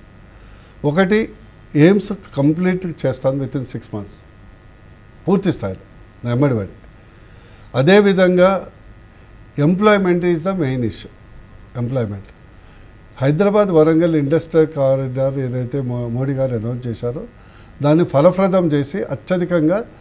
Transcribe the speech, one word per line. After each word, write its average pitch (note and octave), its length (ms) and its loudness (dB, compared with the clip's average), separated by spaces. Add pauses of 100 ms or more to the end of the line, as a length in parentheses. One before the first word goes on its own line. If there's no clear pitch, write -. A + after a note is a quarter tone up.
(840)
ఒకటి, F#3+ 480 0 (420)
ఎయిమ్స్ F#3 380 4 (240)
కంప్లీట్ E3+ 720 -2
చేస్తాను C3+ 380 -2
within C3 180 -6
six A#2 180 -12
months, - 360 -14 (1120)
పూర్తి G3 240 0
స్థాయిలో F#2+ 280 -8 (440)
నా A#2+ 60 -4
ఎమ్మడి B2+ 240 0
పడి. G2+ 140 -4 (1080)
అదేవిధంగా F#3 920 4 (920)
employment F#3 600 2
is F3 180 0
the F#3+ 160 -4
main C3+ 240 -2
issue. - 340 -6 (640)
Employment, A#2 480 -6 (960)
హైదరాబాద్ G3 460 2
వరంగల్ D#3+ 480 4
ఇండస్ట్రియల్ D#3 520 0
కారిడార్ C3+ 720 -2
ఏదైతే B2+ 420 -6
మో-, A#2+ 280 -6
మోడీ C3 240 -4
గారు C3 240 -2
అనౌన్స్ A#2+ 300 -6
చేశారో, A#2+ 360 -6 (600)
దాన్ని D#3 220 4
ఫలప్రదం F3+ 680 2
చేసి D3 300 -2
అత్యధికంగా F3 800 -2 (160)